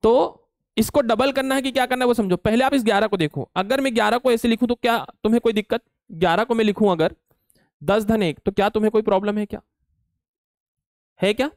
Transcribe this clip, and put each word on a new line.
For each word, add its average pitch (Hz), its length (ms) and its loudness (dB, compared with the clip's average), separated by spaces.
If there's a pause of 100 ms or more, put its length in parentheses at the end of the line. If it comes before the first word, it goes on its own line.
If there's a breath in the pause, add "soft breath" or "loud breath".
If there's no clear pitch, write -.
तो 226 80 4 (640)
इसको 254 260 0
डबल 240 300 0
करना 262 220 -2
है 269 80 -2
कि 262 100 -4
क्या 254 140 0
करना 254 180 -2
है - 20 2
वो 240 80 2
समझो। 190 240 0
पहले 226 260 2
आप 269 100 0
इस 254 100 0
ग्यारह 208 220 2
को 202 100 -2
देखो, 147 400 -4
अगर 208 240 -2
मैं 269 140 -2
ग्यारह 220 240 0
को 247 140 0
ऐसे 233 160 0
लिखूं 226 180 0
तो 240 100 -2
क्या 233 200 -2 (280)
तुम्हें 226 160 2
कोई 226 120 2
दिक्कत, 208 300 -2 (280)
ग्यारह 175 340 0
को 233 100 -2
मैं 226 100 0
लिखूं 208 260 2
अगर 165 240 0 (680)
दस 202 220 0
धन 220 180 0
एक, 160 160 -2
तो - 140 -4
क्या 202 160 0
तुम्हें 214 220 0
कोई 220 120 2
प्रॉब्लम 208 360 0
है 208 80 -4
क्या, - 140 -12 (1600)
है 196 140 0
क्या? 269 220 -2